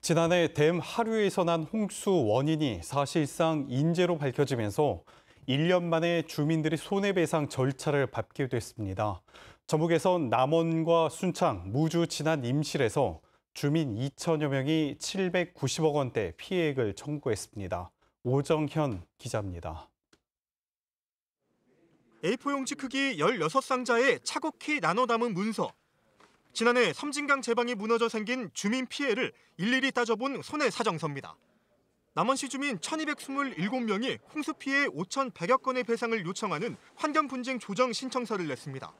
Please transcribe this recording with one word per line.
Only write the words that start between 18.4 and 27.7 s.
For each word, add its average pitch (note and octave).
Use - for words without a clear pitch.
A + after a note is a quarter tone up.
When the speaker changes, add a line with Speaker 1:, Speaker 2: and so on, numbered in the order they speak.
Speaker 1:
기자입니다. F2
Speaker 2:
에이포 B3+
용지 C#4
크기 C4+
열여섯 F#3+
상자에 B3+
차곡히 D4+
나눠 F#3
담은 A#3
문서. G3
지난해 A#3
섬진강 C#4+
제방이 A#3+